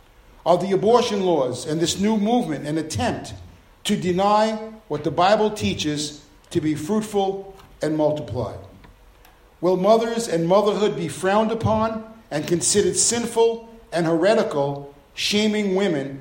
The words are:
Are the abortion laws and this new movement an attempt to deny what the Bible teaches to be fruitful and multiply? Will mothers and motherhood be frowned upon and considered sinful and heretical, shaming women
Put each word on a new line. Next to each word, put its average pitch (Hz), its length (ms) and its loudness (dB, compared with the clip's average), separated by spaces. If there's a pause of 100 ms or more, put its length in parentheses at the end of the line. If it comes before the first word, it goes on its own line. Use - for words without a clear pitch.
(460)
Are 170 120 6
the 196 140 -2
abortion 208 500 2
laws 139 440 0
and 156 140 -2
this 170 180 -2
new 214 200 2
movement 185 480 0
an 151 100 -4
attempt 160 560 -4 (520)
to 208 120 0
deny 202 560 2 (360)
what 147 140 -6
the 165 80 -2
Bible 208 400 4
teaches 156 720 -4 (280)
to 170 100 -2
be 151 140 0
fruitful 196 840 -2 (240)
and 156 160 -2
multiply? 131 580 -2 (1080)
Will 180 160 2
mothers 220 500 2
and 165 180 0
motherhood 196 500 2
be 170 120 -4
frowned 208 420 0
upon 220 540 -2 (260)
and 151 160 -4
considered 185 500 0
sinful 226 800 0 (160)
and 165 140 -2
heretical, 160 880 0 (200)
shaming 208 640 0
women 147 440 -2